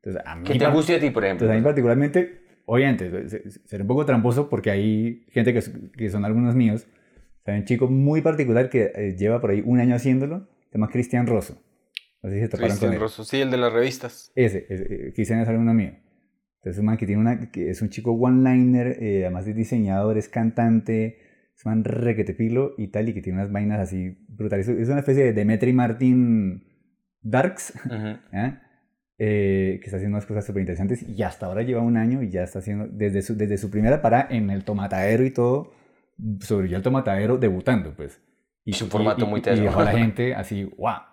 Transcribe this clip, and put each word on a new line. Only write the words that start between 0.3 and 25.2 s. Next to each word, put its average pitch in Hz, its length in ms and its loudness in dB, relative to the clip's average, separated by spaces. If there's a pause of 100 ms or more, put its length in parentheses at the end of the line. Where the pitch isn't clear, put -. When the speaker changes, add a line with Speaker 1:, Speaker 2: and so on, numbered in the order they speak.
Speaker 1:
mí 87 100 -12
Speaker 2:
¿Qué 92 80 0
te 123 120 2
Speaker 1:
par-, 143 80 4
Speaker 2:
gusta 160 200 2
de 165 60 2
ti, 143 100 2
por 107 160 0
ejemplo? 98 200 0
Speaker 1:
entonces, 110 100 4
a 110 40 2
mí 113 40 2
particularmente, 143 760 2 (240)
obviamente, 98 640 0
se-, 101 200 -12
se-, - 180 -20
seré 101 160 -8
un 98 40 -4
poco 139 180 2
tramposo 123 440 2
porque - 220 -2
hay 107 600 0
gente 120 200 2
que 117 80 2
es, - 120 -6 (260)
que 110 120 -4
son 101 160 -2
algunos 117 300 2
míos. 113 300 4 (560)
O - 40 -20
sea, 104 100 -4
hay 104 60 -2
un 101 40 -6
chico 123 220 0
muy 139 340 2
particular 139 480 2
que, 113 260 0
eh, 101 220 -4
lleva 110 240 0
por 107 100 0
ahí 101 140 2
un 123 140 4
año 120 160 4
haciéndolo, 135 520 0 (220)
se - 80 -6
llama 107 120 0
Cristian 123 380 0
Rosso. 107 340 -2 (600)
No 98 80 -8
sé 98 80 -4
si 104 40 0
se 110 80 -2
toparon 113 200 -2
Speaker 3:
Cristian 104 200 0
Speaker 1:
con - 60 0
él. 104 60 -2
Speaker 3:
Rosso, 110 220 -4
sí, 135 180 -2
el 131 100 0
de 127 60 0
las 120 160 2
revistas. 127 600 -2
Speaker 1:
Ese, 104 340 2
ese, 92 140 -6 (240)
eh, 98 60 -12
Cristian 113 280 0
es 113 60 0
alumno 117 260 2
mío. 101 180 2 (680)
Entonces, 92 200 -8
un 104 80 0
man 113 100 0
que 110 80 -4
tiene 101 160 0
una, 117 300 0
que 82 180 -6
es 92 140 -6
un 104 60 -4
chico 113 240 -4
one-liner, 127 840 4
eh, 101 260 0
además 90 220 -4
es 107 80 -6
diseñador, 107 600 0
es 104 120 -4
cantante, 113 920 0 (360)
es - 100 -20
un 107 60 -2
man 110 120 0
requete 110 500 -2
pilo 117 440 0
y 107 100 -6
tal, 107 220 -2
y 107 40 -6
que 98 80 -8
tiene 92 180 -4
unas 101 120 -4
vainas 104 280 -2
así 92 380 -6 (100)
brutales. 101 400 -4
Es, 120 120 0
es 117 100 0
una 143 100 2
especie 139 260 2